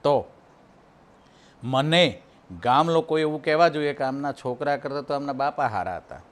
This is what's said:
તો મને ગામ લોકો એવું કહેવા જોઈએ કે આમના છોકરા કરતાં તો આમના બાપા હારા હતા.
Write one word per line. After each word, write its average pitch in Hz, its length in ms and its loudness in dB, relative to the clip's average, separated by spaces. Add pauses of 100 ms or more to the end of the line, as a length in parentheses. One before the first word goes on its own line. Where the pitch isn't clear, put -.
તો 139 220 2 (1400)
મને 135 580 2 (400)
ગામ 139 280 4
લોકો 160 280 2
એવું 151 240 -2
કહેવા 160 260 4
જોઈએ 147 240 0
કે 139 120 -4
આમના 139 280 -4
છોકરા 131 440 -4
કરતાં 139 300 -8
તો 147 80 -4
આમના 143 180 -6
બાપા 139 340 -2
હારા 92 300 -4
હતા. - 240 -16 (120)